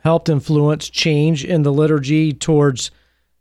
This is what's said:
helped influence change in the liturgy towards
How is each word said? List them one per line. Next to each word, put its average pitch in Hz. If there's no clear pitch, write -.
helped 165
influence 147
change 151
in 165
the 143
liturgy 151
towards 143